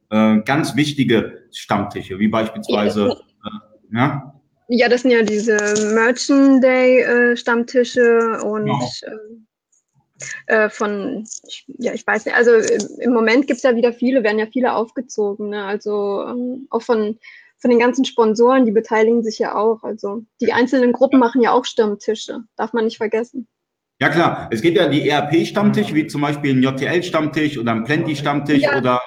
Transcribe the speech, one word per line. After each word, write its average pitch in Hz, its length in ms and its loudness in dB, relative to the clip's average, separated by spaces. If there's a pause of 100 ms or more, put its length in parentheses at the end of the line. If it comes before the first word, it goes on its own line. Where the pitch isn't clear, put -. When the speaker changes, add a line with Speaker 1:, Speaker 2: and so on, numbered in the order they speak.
(100)
Speaker 1:
äh, 110 320 4
ganz 147 340 -2
wichtige 131 760 0
Stammtische, 98 680 -6
wie 107 100 2
beispielsweise, 107 760 -2
Speaker 2:
Ja. - 440 -8
Speaker 1:
äh, - 460 -14
ja? 143 380 -2 (340)
Speaker 2:
Ja, 240 220 2
das 247 100 2
sind 254 120 2
ja 226 100 4
diese 214 340 0 (380)
Merchant 262 680 4
Day, 254 380 4
äh, 240 340 2
Stammtische 233 1120 0
und, 214 220 -4
Speaker 1:
Genau. 247 240 -2 (1600)
Speaker 2:
äh, 220 160 2
äh, 208 40 -2
von, 208 560 -6 (240)
ich, - 160 -18 (140)
ja, 233 160 -6
ich - 120 -10
weiß 214 200 -2
nicht, - 100 -4
also 233 200 6
im, 220 440 -2
im 240 140 0
Moment 226 320 2
gibt's 254 160 -4
ja 254 120 2
wieder 233 200 0
viele, 254 280 0
werden 214 160 0
ja 214 140 0
viele 262 220 0
aufgezogen, 214 760 -6
ne? 208 160 -8
Also, 202 640 -4
ähm, 247 400 -8
auch 233 140 -4
von 220 360 -2 (420)
von 247 100 0
den 240 80 6
ganzen 247 260 2
Sponsoren, 233 600 4
die 220 80 0
beteiligen 220 500 2
sich 220 160 -6
ja - 160 -2
auch. 220 280 -2
Also 214 420 -10 (160)
die 220 120 0
einzelnen 247 400 2
Gruppen 269 260 4
machen 240 240 4
ja 208 100 4
auch 254 120 2
Stammtische, 214 800 -4 (120)
darf 220 160 -6
man 226 120 -2
nicht 220 120 -4
vergessen. 226 500 -6 (540)
Speaker 1:
Ja 143 80 2
klar, 151 420 0
es 113 120 -4
gibt 175 160 2
ja 160 100 2
die 139 200 0
E-R-P-Stammtische, 165 840 0
wie 156 120 0
zum 143 160 -6
Beispiel 147 320 -2
ein 127 80 4
J-T-L-Stammtisch 147 960 -2
oder 117 140 -2
ein 113 120 -2
Plenty-Stammtisch 147 800 0
Speaker 2:
Ja. 143 160 0
Speaker 1:
oder, 123 280 0